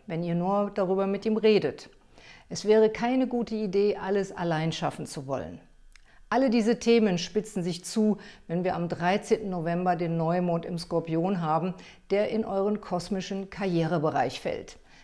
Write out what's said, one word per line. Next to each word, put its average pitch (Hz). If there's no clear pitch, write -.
wenn 170
ihr 170
nur 202
darüber 190
mit 196
ihm 220
redet. 170
Es 175
wäre 220
keine 247
gute 240
Idee, 208
alles 190
allein 165
schaffen -
zu 135
wollen. 131
Alle 262
diese 226
Themen 220
spitzen -
sich 170
zu, 214
wenn 175
wir 180
am 165
dreizehnten 185
November 175
den 165
Neumond 170
im 175
Skorpion 170
haben, 165
der 202
in 220
euren 196
kosmischen 190
Karrierebereich 160
fällt. -